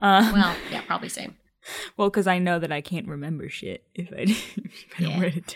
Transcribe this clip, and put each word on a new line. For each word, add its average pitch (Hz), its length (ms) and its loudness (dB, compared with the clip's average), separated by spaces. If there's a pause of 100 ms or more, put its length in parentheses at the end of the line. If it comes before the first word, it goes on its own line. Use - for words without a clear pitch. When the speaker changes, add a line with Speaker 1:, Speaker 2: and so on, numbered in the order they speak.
Speaker 1:
Um, 202 320 8
Speaker 2:
Well, 185 220 4 (160)
yeah, - 100 -6
probably 175 280 -4
same. - 320 -10
Speaker 1:
<laughs> - 40 -20 (520)
Well, 202 120 4
'cause 202 180 2
I 180 120 4
know 175 200 2
that 160 120 -4
I 147 80 -2
can't 165 300 -6
remember 147 400 -8
shit - 340 -10 (100)
if 175 200 -8
I, - 60 -10
<laughs> - 20 -4
if - 760 -4
I 175 40 0
don't 160 100 0
Speaker 2:
Yeah. 175 100 0
Speaker 1:
write 143 140 0
it 170 200 -8